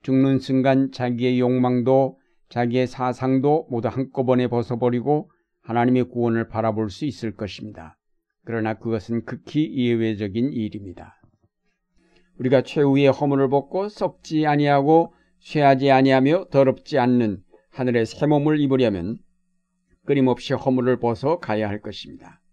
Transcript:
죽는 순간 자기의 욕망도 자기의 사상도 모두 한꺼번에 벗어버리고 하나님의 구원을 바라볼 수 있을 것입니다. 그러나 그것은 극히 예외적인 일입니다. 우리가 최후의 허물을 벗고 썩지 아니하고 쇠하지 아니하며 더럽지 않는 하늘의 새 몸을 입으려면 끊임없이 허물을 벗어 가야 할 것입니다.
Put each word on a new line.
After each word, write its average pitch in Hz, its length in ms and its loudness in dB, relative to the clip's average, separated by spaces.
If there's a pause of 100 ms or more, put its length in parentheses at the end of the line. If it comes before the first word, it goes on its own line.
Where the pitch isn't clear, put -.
죽는 135 320 2
순간 135 540 2
자기의 123 480 -2
욕망도 127 800 2 (300)
자기의 123 360 0
사상도 131 840 -2
모두 117 160 -4
한꺼번에 123 600 0
벗어버리고 120 840 -2 (320)
하나님의 123 460 2
구원을 117 380 -2
바라볼 110 440 -4
수 151 140 -10
있을 113 300 -8
것입니다. 98 640 -14 (460)
그러나 110 320 -4
그것은 113 500 -6
극히 - 500 -6
예외적인 113 800 -2
일입니다. 101 680 -10 (1160)
우리가 127 240 2
최후의 139 460 2
허물을 135 420 2
벗고 185 400 -2
썩지 160 560 -4
아니하고 147 680 2 (240)
쇠하지 139 500 2
아니하며 135 600 4
더럽지 135 480 2
않는 120 420 0 (300)
하늘의 120 340 -2
새 - 220 -4
몸을 151 320 2
입으려면 117 580 0 (880)
끊임없이 135 480 0
허물을 127 460 0
벗어 127 400 -2
가야 107 280 -4
할 104 140 -8
것입니다. - 720 -18